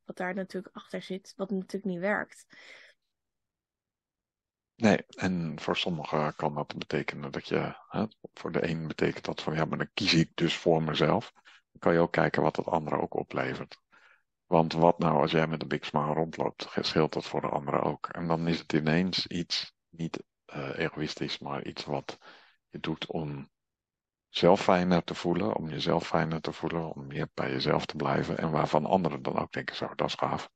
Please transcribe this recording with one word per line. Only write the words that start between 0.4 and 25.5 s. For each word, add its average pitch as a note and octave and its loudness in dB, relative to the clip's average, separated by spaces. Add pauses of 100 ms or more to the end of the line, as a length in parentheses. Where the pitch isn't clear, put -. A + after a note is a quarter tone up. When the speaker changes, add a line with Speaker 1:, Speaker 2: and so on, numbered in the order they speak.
Speaker 1:
achter F#3 -10
zit, F#3+ -10
wat F#3+ -6
natuurlijk F#3+ -4
niet F3+ -4
werkt. - -4 (2250)
Speaker 2:
Nee, G#2 4
en E2+ -2
voor F2 0
sommigen D2+ -2
kan D2 -2
dat D2 -6
betekenen C#2+ -4
dat D#2 -8
je, D#2 0 (120)
hè, F#2 -2 (300)
voor - -8
de - 0
een D#2+ -4
betekent - -2
dat - -6
van, D#2 -4
"Ja, D#2 0
maar D2+ -2
dan D2 -4
kies F2+ 2
ik D#2+ 4
dus D#2+ 0
voor E2 4
mezelf." D#2 2 (380)
Dan - -20
kan - 4
je E3+ 6
ook E2+ 4
kijken D#2+ 2
wat D#2 2
het - -4
andere D2+ 0
ook - -4
oplevert. - -4 (680)
Want E2 4
wat E2 6
nou D#2+ 4
als D#2 4
jij D#2+ 4
met D#2 -4
een D2 -6
big D2 -4
smile D2+ 0
rondloopt, D#2+ -2 (140)
scheelt - 2
dat - -4
voor - -4
de - -2
anderen C#2+ 0
ook. - -2
En - -6
dan E2 2
is E2 2
het - -10
ineens E2 2
iets - -4 (160)
niet, E2 -8 (200)
eh, C2+ -8
egoïstisch, D2+ -4
maar C#2 -6
iets - -10
wat - -6 (500)
je E2 -12
doet D#2+ -6
om D2 -6 (800)
zelf F2+ 6
fijner F2+ 6
te F2 -8
voelen, F2 0